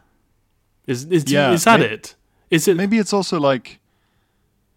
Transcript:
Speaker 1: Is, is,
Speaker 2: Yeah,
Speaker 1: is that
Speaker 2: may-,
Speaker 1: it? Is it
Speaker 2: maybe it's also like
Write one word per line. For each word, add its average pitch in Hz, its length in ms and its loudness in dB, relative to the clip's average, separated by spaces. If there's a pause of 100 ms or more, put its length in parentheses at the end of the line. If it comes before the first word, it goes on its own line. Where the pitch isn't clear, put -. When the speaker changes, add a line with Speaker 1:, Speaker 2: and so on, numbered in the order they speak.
(880)
Speaker 1:
Is, 123 200 -6
is, 156 240 -2
Speaker 2:
Yeah, 143 220 2
Speaker 1:
is 170 120 0
that 220 160 6
Speaker 2:
may-, 131 60 2
Speaker 1:
it? - 280 -12 (360)
Is 165 160 0
it 185 100 4
Speaker 2:
maybe 196 220 0
it's 208 140 -2
also 190 260 -2
like 139 400 -2 (1000)